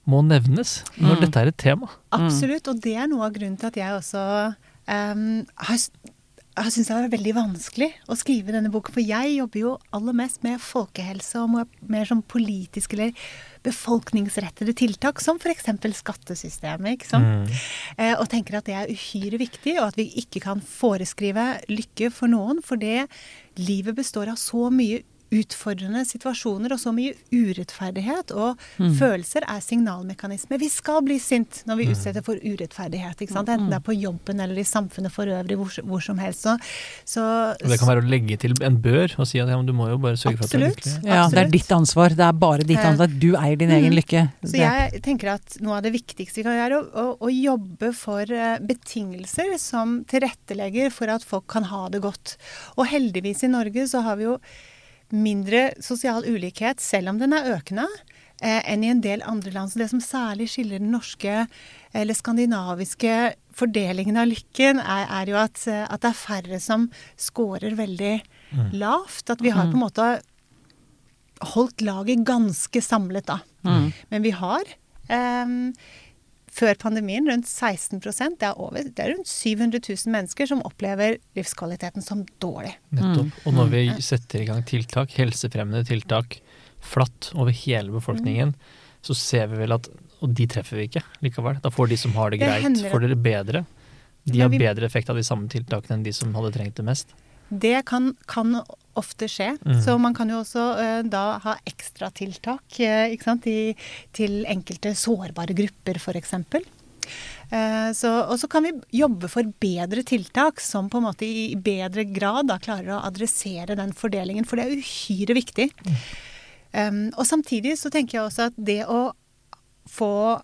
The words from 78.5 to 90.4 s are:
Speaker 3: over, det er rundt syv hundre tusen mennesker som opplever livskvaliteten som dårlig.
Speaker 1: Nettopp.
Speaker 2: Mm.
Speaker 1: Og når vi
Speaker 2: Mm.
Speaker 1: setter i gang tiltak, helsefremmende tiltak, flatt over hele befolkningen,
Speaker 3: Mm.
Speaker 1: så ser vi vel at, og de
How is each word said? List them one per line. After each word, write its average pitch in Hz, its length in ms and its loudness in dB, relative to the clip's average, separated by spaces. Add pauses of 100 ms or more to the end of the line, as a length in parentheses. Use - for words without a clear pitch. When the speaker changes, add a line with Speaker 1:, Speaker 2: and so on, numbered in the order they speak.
Speaker 3:
over, - 220 -6
det 262 200 -10
er 254 100 -2
rundt 370 140 -8
syv 214 320 -2
hundre 240 240 2
tusen 214 320 -4
mennesker 214 320 -2
som 269 160 0
opplever 202 540 -2 (180)
livskvaliteten 175 680 -8
som 208 200 -6 (160)
dårlig. - 360 -8 (180)
Speaker 1:
Nettopp. 160 320 4
Speaker 2:
Mm. 151 60 -4 (140)
Speaker 1:
Og 143 80 2
når 120 160 6
vi 120 200 4
Speaker 2:
Mm. 120 120 -2
Speaker 1:
setter 120 400 -2
i 107 40 -2
gang 110 180 -2
tiltak, 123 480 -2
helsefremmende 113 760 0
tiltak, 113 540 -2 (420)
flatt - 540 0
over 123 160 4
hele 110 400 -2
befolkningen, 117 600 0
Speaker 3:
Mm. - 20 -8 (480)
Speaker 1:
så 131 120 -4
ser 110 320 0
vi 110 100 -4
vel 113 160 0
at, 113 160 -2 (320)
og 131 120 2
de 117 140 4